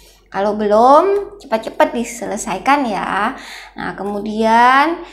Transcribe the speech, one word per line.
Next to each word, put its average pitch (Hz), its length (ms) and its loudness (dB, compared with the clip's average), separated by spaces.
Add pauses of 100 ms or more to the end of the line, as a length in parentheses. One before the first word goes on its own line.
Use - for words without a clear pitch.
(300)
Kalau 202 240 -2
belum, 254 880 4
cepat-cepat 240 560 -2
diselesaikan 220 880 -4
ya. 190 480 -4 (400)
Nah, 180 240 -8
kemudian 226 1040 2 (100)